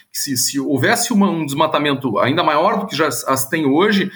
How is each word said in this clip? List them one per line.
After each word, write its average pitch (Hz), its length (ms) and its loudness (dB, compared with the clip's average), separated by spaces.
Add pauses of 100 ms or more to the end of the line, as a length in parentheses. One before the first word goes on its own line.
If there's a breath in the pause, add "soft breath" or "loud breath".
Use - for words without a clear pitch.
(120 loud breath)
Se, 139 240 -4
se 139 240 -2
houvesse 147 520 0
uma, 202 160 4
um 165 160 -2
desmatamento 143 760 0
ainda 151 240 2
maior 160 340 2
do 190 80 -6
que - 80 -10
já 151 140 0
as 131 400 -2
tem 160 180 -2
hoje, 185 500 2